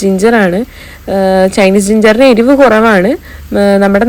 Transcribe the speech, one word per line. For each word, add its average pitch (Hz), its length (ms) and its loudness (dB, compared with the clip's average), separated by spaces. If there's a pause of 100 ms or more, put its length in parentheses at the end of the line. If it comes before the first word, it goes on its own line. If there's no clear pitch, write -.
ജിഞ്ചറാണ്. 196 580 0 (560)
ഏഹ്, 190 320 0 (100)
ചൈനീസ് 196 340 0
ജിഞ്ചറിന് 220 420 2
എരിവ് 233 280 2
കുറവാണ്. 220 500 2 (480)
ഏഹ്, 202 240 2
നമ്മുടെ 202 260 0